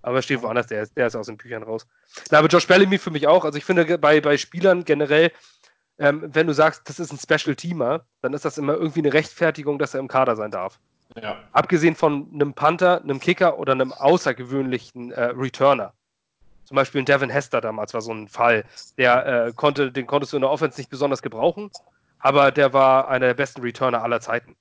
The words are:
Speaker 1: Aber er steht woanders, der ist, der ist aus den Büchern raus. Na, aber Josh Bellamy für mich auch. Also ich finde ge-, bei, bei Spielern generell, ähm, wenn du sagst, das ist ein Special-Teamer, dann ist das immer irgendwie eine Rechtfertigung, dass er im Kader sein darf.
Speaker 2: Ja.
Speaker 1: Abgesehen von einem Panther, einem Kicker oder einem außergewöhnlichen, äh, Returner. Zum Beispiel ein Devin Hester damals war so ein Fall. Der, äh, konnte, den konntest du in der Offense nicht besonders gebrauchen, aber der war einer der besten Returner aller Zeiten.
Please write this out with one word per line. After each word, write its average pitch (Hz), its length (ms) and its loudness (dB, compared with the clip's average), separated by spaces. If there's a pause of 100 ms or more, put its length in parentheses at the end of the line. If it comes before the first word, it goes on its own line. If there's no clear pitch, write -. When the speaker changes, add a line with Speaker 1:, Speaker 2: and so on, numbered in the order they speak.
Speaker 1:
Aber 123 140 -6
er 131 60 2
steht 127 200 -4
woanders, 117 260 -4
der 107 160 -6
ist, - 120 -14
der 127 120 0
ist 113 100 -6
aus 107 100 -8
den 110 80 -14
Büchern 110 280 -14
raus. 110 220 -10 (460)
Na, 151 80 8
aber 156 80 4
Josh 170 180 4
Bellamy 185 320 6
für - 140 -6
mich 147 160 -2
auch. 170 160 6
Also 147 140 -4
ich - 80 -10
finde 170 200 2
ge-, 170 120 -2
bei, 151 240 4
bei 147 160 2
Spielern 175 480 0
generell, 151 460 2 (680)
ähm, 147 240 0 (100)
wenn 160 140 2
du 151 60 -2
sagst, 156 340 2
das 147 120 -16
ist 170 120 -10
ein 143 80 -12
Special-Teamer, 156 880 -2 (160)
dann 131 120 -4
ist 147 120 -10
das 147 120 -4
immer 147 160 -2
irgendwie 160 280 -2
eine 147 100 2
Rechtfertigung, 151 680 -2
dass 139 160 -4
er 135 60 -4
im 135 80 -8
Kader 127 300 2
sein 107 120 -8
darf. 98 300 -10 (420)
Speaker 2:
Ja. 214 160 -8 (140)
Speaker 1:
Abgesehen 165 440 2
von 147 380 0
einem 143 200 -2
Panther, 170 480 2
einem 135 180 -6
Kicker 175 400 0
oder 135 140 -2
einem 131 180 -2
außergewöhnlichen, 127 1200 -6
äh, 120 140 -4
Returner. 123 680 0 (720)
Zum - 120 -16
Beispiel 135 260 0
ein 127 40 -6
Devin 135 240 2
Hester 131 300 -4
damals 110 340 -8
war 113 80 -6
so 113 120 -10
ein 107 160 -12
Fall. 117 340 2 (340)
Der, 123 500 2
äh, 120 60 -8
konnte, 139 380 0
den 123 160 -6
konntest 139 240 -2
du 151 60 -4
in 127 40 0
der 135 100 0
Offense 147 280 -4
nicht 127 100 -14
besonders 139 320 -4
gebrauchen, 165 480 -4 (500)
aber 139 320 4
der 139 200 2
war 131 380 4
einer 127 180 0
der 123 60 2
besten 135 280 -6
Returner 120 400 -2
aller 117 200 -2
Zeiten. - 400 -8